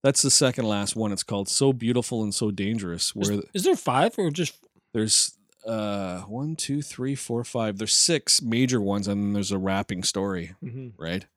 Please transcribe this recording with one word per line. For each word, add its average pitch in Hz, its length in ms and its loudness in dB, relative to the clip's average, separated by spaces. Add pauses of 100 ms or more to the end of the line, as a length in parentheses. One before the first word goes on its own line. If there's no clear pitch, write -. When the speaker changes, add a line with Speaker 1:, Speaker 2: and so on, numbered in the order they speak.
Speaker 1:
that's 135 200 4
the 135 80 4
second 127 340 4
last 101 300 0
one. 110 160 0
It's 98 120 -4
called 101 240 -2
So 135 240 4
Beautiful 120 520 0
and 101 100 -2
So 107 160 0
Dangerous. 98 640 -2
Speaker 2:
Is, 101 140 0
Speaker 1:
Where 104 80 0
the 98 60 -4 (100)
Speaker 2:
is 196 100 -2
there 370 120 4
five 143 420 2
or 175 140 2
just 156 240 -4 (380)
Speaker 1:
There's, - 440 2 (280)
uh, 101 560 -4
one, 127 340 -6
two, 143 260 -4
three, 135 320 -6
four, 120 300 -4
five. 110 340 -2
There's 107 160 -2
six - 480 2
major 123 400 2
ones, 101 260 0
and 101 160 0
then 101 100 0
there's 101 180 0
a 98 80 0
wrapping 95 440 -2
story, 92 580 -2
Speaker 2:
Mm-hmm. 123 400 -12
Speaker 1:
right? 87 240 -4 (120)